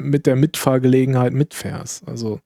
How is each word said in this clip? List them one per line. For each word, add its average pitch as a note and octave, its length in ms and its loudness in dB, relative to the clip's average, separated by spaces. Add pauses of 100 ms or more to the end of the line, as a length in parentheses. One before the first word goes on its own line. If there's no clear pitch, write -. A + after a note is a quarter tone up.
mit C#3+ 240 -2
der C3 100 4
Mitfahrgelegenheit C3 1000 2
mitfährst? - 760 -6
Also A2+ 380 -8